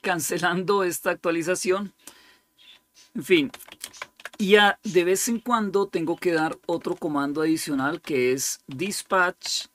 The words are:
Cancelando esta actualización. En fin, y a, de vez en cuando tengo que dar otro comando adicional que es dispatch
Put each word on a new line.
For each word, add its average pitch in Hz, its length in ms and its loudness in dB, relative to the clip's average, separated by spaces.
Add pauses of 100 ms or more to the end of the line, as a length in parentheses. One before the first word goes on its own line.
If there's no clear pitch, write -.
Cancelando 175 800 0
esta 180 280 -2
actualización. 180 800 -2 (1200)
En 180 80 -6
fin, 156 280 2 (880)
y 202 200 6
a, 202 260 6
de 175 220 2
vez 190 240 0
en 233 100 -2
cuando 202 480 0
tengo 170 300 -2
que 175 160 0
dar 160 320 -2
otro 170 320 -4
comando 143 420 -2
adicional 156 640 0
que 127 320 2
es - 340 -4
dispatch 180 1080 -2